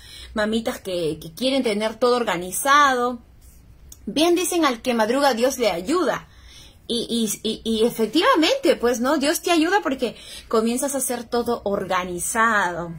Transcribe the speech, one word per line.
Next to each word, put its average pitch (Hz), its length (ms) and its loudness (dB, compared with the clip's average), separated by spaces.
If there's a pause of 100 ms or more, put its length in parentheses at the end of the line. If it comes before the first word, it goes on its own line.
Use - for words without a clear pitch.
(340)
mamitas 226 460 -2
que, 170 420 -4
que 165 120 -14
quieren 262 300 0
tener 220 320 -2
todo 247 200 2
organizado. 240 1080 0 (840)
Bien 311 300 2
dicen, 349 300 0
"Al 247 160 2
que 247 120 0
madruga, 247 400 2
Dios 247 240 0
le 220 140 2
ayuda". 190 560 -2 (600)
Y, 240 200 -4 (360)
y, 220 60 -2
y, - 140 -6
y 226 220 0
efectivamente, 320 880 2
pues, 233 240 0
¿no? 277 180 0
Dios 285 240 0
te 359 100 0
ayuda 349 300 4
porque 262 340 -4 (340)
comienzas 240 460 0
a - 20 -2
hacer 240 260 -4
todo 240 400 -2
organizado. 185 1400 -2